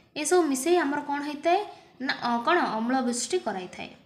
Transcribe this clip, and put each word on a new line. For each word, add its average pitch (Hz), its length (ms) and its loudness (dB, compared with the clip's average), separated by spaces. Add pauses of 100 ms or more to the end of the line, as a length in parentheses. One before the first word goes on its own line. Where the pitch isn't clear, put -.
(160)
ଏସବୁ 302 260 4
ମିଶେଇ 311 360 2
ଆମର 294 220 0
କ'ଣ 285 220 -4
ହେଇଥାଏ 302 380 0 (420)
ନା, 269 200 -2
ଅ, 240 80 -2 (160)
କ'ଣ 339 140 4
ଅମ୍ଳ 233 420 0
ବୃଷ୍ଟି 247 380 -2
କରାଇଥାଏ। 190 500 -8 (160)